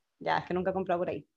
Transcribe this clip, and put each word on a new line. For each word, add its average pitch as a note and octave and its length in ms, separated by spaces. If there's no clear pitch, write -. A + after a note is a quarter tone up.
Ya, E3 200
es D#3+ 80
que F3 80
nunca F#3 160
he F3+ 40
comprado F3+ 260
por F3 100
ahí. - 160